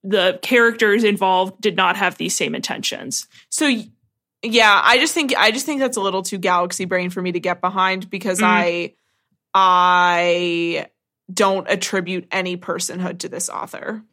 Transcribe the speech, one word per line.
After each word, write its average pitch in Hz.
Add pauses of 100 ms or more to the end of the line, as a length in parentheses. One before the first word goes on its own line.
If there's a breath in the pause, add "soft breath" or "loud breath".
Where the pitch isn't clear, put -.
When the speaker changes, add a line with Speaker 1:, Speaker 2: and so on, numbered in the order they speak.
Speaker 1:
the 190
characters 233
involved 190
did 196
not 185
have 185
these 185
same 156
intentions. - (220 soft breath)
Speaker 2:
So, -
y-, 226 (540)
yeah, 220
I 240
just 302
think, 285
I 220
just 233
think 285
that's 254
a 196
little 190
too 190
galaxy 180
brain 180
for 185
me 180
to 175
get 175
behind 185
because 185
Speaker 1:
Mm-hmm. 180
Speaker 2:
I, 175 (600)
I 175 (460)
don't 196
attribute 185
any 185
personhood 180
to -
this 190
author. - (100)